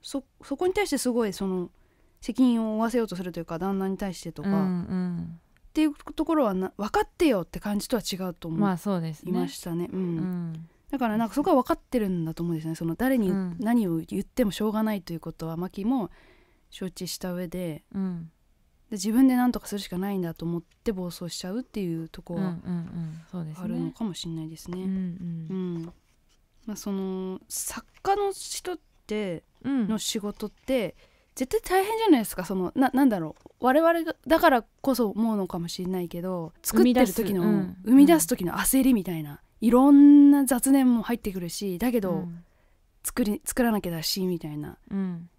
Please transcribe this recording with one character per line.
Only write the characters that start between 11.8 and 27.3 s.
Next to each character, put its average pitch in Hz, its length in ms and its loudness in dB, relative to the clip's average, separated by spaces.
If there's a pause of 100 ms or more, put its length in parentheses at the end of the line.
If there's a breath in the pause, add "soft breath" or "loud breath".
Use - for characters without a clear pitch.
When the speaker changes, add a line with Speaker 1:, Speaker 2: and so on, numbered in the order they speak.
Speaker 1:
る 208 100 0
ん 175 160 -2
だ 160 100 -6
と 175 80 -6
思 170 100 -2
う - 20 0
ん 160 40 -4
で 156 40 -8
す 160 60 -6
ね。 160 60 -4
そ 170 100 -8
の 165 100 -2
誰 262 220 2
に 202 140 2
Speaker 2:
う 180 40 2
ん。 185 240 -4
Speaker 1:
何 220 300 2
を 165 100 0
言 185 220 -6
っ 196 40 -4
て - 200 -2
も 208 60 0
し - 100 -8
ょ 214 80 0
う 214 40 -2
が 214 100 0
な 220 120 -2
い 190 80 -6
と 175 100 -12
い 165 40 -8
う 160 40 -10
こ 165 120 -12
と 165 140 -12
は、 160 100 -6
マ 180 140 -6
キ 196 140 -10
も 233 260 -2 (580 soft breath)
承 185 220 -10
知 180 180 -12
し - 100 -10
た 185 140 -8
上 175 160 -8
で、 175 360 -8 (100)
Speaker 2:
う 196 40 -6
ん。 175 320 -8 (600)
Speaker 1:
で、 220 60 -8
自 202 160 -4
分 262 160 6
で 254 80 4
何 247 160 2
と 214 80 -4
か - 60 -20
す 202 100 -8
る - 20 -6
し 196 100 -10
か 175 100 -8
な 196 120 -4
い 196 80 -4
ん 180 40 -4
だ 165 120 -6
と - 100 -12
思 170 140 -4
っ 165 40 -8 (220)
て 233 80 -2
暴 185 180 -6
走 170 200 -12
し - 80 -12
ち - 80 -12
ゃ 180 60 -8
う 233 80 -6
っ - 20 -10
て - 180 -10
い 165 240 -4
う 160 40 -16
と - 140 -18
こ 175 120 -12
は 170 60 -4
Speaker 2:
う 190 40 -2
ん - 20 -2
う - 20 -2
ん 180 40 -6
う 165 60 -10
ん。 170 640 -10 (100)
そ 180 100 -10
う 165 40 -8
で 156 100 -12
す 165 40 -18
ね。 185 60 -12
Speaker 1:
あ 180 40 -6
る 170 120 -4
の 165 120 -4
か - 120 -10
も 196 100 -6
し - 120 -12
れ 165 80 -8
な 160 80 -8
い 156 60 -10
で 160 80 -16
す - 140 -14
ね。 185 120 -8
Speaker 2:
う 190 40 -6
ん 190 40 -4
う 175 640 -8
ん。 180 220 -6
Speaker 1:
う - 20 -8
ん。 165 40 -8 (840)
ま 214 80 -10
あ、 - 20 -14
そ - 160 -8
の、 185 560 -6